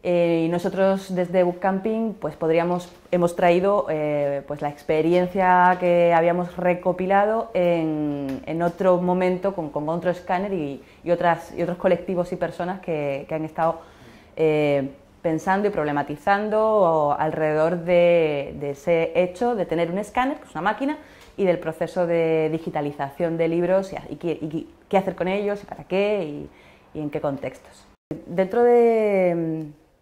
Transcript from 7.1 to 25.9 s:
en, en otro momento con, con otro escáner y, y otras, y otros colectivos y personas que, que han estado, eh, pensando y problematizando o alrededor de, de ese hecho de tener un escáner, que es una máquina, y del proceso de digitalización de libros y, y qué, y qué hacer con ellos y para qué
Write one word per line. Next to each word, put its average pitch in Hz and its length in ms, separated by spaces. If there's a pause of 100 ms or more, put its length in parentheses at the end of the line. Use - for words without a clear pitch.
en, 151 920
en 165 160
otro 175 360
momento 180 580
con, 156 140
con 151 180
otro 175 240
escáner 190 400
y, 147 280 (220)
y 170 80
otras, 170 460
y 175 60
otros 175 160
colectivos 175 540
y 180 40
personas 175 420
que, 147 500
que 160 60
han 156 100
estado, 165 360 (560)
eh, 151 560 (300)
pensando 190 440
y 202 60
problematizando 196 920
o 165 480
alrededor 156 680
de, 170 840
de 143 100
ese 165 460
hecho 180 400
de 180 100
tener 165 240
un 185 80
escáner, 254 380
que - 80
es - 80
una 156 100
máquina, 269 360 (380)
y 196 100
del 175 120
proceso 170 480
de 160 460
digitalización 156 840
de 165 100
libros 185 440
y, - 40 (160)
y 147 40
qué, 170 140 (100)
y 156 280 (200)
qué 196 100
hacer 185 180
con 175 100
ellos 202 380
y - 20
para - 160
qué 202 400 (720)